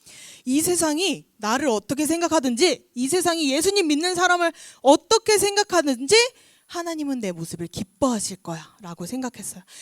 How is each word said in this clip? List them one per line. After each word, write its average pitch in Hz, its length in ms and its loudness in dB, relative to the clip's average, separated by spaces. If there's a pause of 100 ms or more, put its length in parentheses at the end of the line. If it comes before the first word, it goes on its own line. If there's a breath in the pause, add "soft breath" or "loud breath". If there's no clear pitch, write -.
(460 loud breath)
이 269 160 0
세상이 330 640 0 (120)
나를 247 300 -2
어떻게 254 380 -2
생각하든지, 311 880 0
이 247 160 -4
세상이 330 420 0
예수님 349 360 2
믿는 330 280 0
사람을 349 380 2 (280 loud breath)
어떻게 427 560 4
생각하든지 359 800 0 (520 soft breath)
하나님은 311 520 -6
내 196 120 -4
모습을 170 360 -8
기뻐하실 226 680 -4
거야 165 440 -14
라고 170 240 -14
생각했어요. 233 580 -10 (180 loud breath)